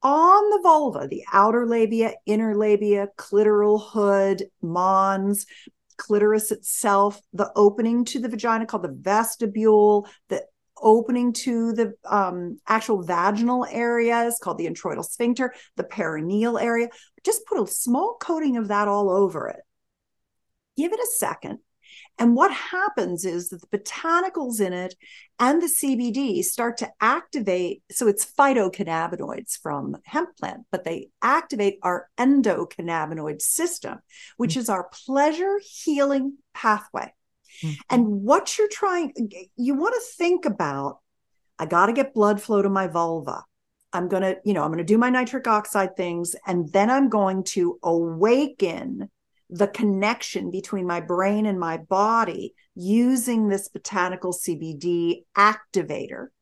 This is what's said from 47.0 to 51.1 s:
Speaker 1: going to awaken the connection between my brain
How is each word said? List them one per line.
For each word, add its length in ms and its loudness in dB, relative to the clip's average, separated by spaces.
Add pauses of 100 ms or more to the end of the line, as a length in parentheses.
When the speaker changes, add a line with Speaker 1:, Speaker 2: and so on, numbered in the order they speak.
Speaker 1:
going 360 0
to 380 -2
awaken 1300 0 (440)
the 140 0
connection 840 -2
between 360 -6
my 140 -4
brain 440 -2